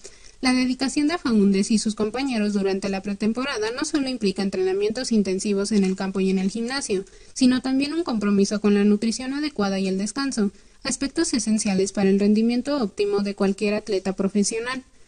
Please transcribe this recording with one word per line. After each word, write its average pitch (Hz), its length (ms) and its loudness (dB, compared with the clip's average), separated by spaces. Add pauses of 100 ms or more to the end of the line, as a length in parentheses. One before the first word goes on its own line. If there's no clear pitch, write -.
(460)
La 254 80 4
dedicación 254 540 0
de 339 100 0
Faúndez 202 540 2
y 214 80 0
sus 214 160 -2
compañeros 220 580 -2
durante 196 340 0
la 190 140 -4
pretemporada 226 680 -2
no 269 120 -4
solo 277 260 -2
implica 208 340 -2
entrenamientos 233 680 -2
intensivos 202 600 0
en 202 120 4
el 190 120 0
campo 190 240 -4
y 190 100 2
en 190 80 2
el 190 140 0
gimnasio, 233 520 -4 (300)
sino 254 300 2
también 269 320 -2
un 339 80 0
compromiso 202 580 0
con 202 140 4
la 202 80 4
nutrición 226 500 2
adecuada 214 460 -2
y 190 80 -2
el 190 100 -2
descanso, 214 540 -2 (320)
aspectos 277 500 -2
esenciales 208 600 0
para 196 180 4
el 196 80 4
rendimiento 233 580 2
óptimo 202 440 0
de 202 120 -2
cualquier 202 400 0
atleta 196 400 -2
profesional. 226 680 -2 (240)